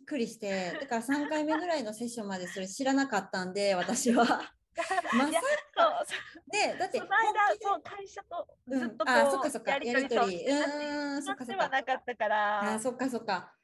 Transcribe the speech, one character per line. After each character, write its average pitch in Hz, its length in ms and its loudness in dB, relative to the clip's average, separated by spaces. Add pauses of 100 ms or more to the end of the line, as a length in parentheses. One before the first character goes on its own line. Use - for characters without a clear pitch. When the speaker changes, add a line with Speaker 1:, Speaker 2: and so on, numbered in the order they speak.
Speaker 1:
く 294 140 -4
り 226 100 0
し - 100 -12
て、 185 380 -4
Speaker 2:
<laughs> - 20 -
Speaker 1:
だ 277 80 -8
か 240 100 -2
ら 226 60 -2
三 285 280 0
回 302 140 0
目 311 120 0
ぐ 349 100 -4
ら 330 100 0
い 269 60 -2
の 214 120 -6
セ 240 100 -8
ッ 240 40 -6
シ 233 120 -8
ョ 208 40 -8
ン 202 40 -6
ま 190 100 -4
で 180 80 -6
そ 190 140 -8
れ 190 80 -6
知 262 160 -6
ら 262 80 4
な 277 160 2
か 208 100 0
っ - 140 -4
た 185 120 -2
ん 185 100 -6
で、 202 200 2
私 226 380 2
は。 254 120 6
Speaker 2:
<laughs> - 520 -2
Speaker 1:
ま 330 80 -2
さ 370 180 0
か。 277 260 2
Speaker 2:
い 311 40 0
や、 330 80 2
そ 523 60 0
う、 554 600 2
そ - 80 -8 (240)
う。 - 140 -20
Speaker 1:
ね、 349 260 2
だ 370 80 0
っ - 40 -14
て 247 80 0
Speaker 2:
そ - 60 -4
の - 60 -12
間、 415 380 4
Speaker 1:
本 415 80 2
気 - 20 -20
で 415 80 -10
Speaker 2:
そ 403 100 2
う、 302 60 -14
会 403 260 -12
社 - 160 -14
と 339 220 -8 (220)
ず 247 180 -2
っ - 40 -6
と 277 140 -4
こ - 40 -
う、 - 20 2
Speaker 1:
う 247 60 6
ん。 - 0 -
あ、 226 140 6
そ 269 80 2
っ - 40 0
か 294 80 0
そ - 80 -6
っ - 40 -6
か。 - 100 -4
Speaker 2:
や 277 60 0
り 240 140 -2
取 262 40 0
り 269 80 2
を 262 40 -6
し - 0 -
て 233 80 0
た 233 120 4
し、 175 160 -4
Speaker 1:
や 285 220 2
り 285 60 -4
取 294 120 -6
り。 294 60 -6
う - 20 -4
ん、 294 80 -4
う 285 120 -4
ん、 277 40 -4
う - 20 -4
ん、 285 40 -4
そ 392 100 -6
っ 392 40 -4
か 247 100 -10
そ - 80 -6
っ - 20 -4
か。 311 120 0
Speaker 2:
な 262 120 0
っ 240 40 -4
て 269 80 -4
は 262 40 2
な - 20 -14
か - 40 -16
っ - 40 -
た 247 100 -6
か 214 120 0
ら。 208 460 0
Speaker 1:
あ、 220 60 -4
そ 254 100 -2
っ 240 60 -6
か 254 120 -2
そ 233 100 -4
っ 220 60 -8
か。 - 400 -4